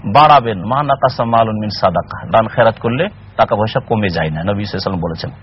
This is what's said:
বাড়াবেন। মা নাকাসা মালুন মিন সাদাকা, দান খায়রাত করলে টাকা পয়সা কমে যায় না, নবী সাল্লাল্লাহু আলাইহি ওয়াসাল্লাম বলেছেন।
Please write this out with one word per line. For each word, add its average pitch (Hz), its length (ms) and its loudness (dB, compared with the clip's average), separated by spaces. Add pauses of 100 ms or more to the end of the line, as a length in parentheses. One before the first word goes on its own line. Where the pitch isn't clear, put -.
(100)
বাড়াবেন। 131 560 6
মা 127 160 -2
নাকাসা 135 420 0
মালুন 113 340 2
মিন 107 120 -4
সাদাকা, 87 460 -2 (120)
দান 113 180 2
খায়রাত 113 320 2
করলে 123 240 -2 (320)
টাকা 113 200 2
পয়সা 110 240 -2
কমে 107 300 -2
যায় 80 220 -2
না, 78 80 -6
নবী 101 220 -4
সাল্লাল্লাহু 101 60 -6
আলাইহি 98 80 -8
ওয়াসাল্লাম 95 280 -4
বলেছেন। 82 260 -8 (140)